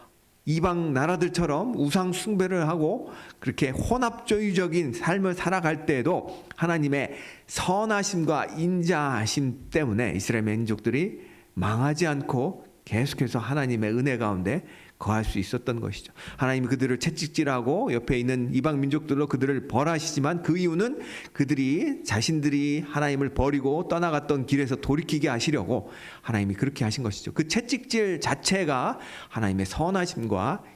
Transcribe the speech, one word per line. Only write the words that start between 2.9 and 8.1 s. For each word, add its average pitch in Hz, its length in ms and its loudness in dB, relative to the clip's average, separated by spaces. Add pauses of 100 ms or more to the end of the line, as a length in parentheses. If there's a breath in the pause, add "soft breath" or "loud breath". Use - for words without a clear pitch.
그렇게 131 320 0
혼합주의적인 196 1200 0
삶을 180 420 0
살아갈 170 520 0
때에도 156 580 0 (120)
하나님의 147 600 0 (300 loud breath)
선하심과 185 1000 0 (120)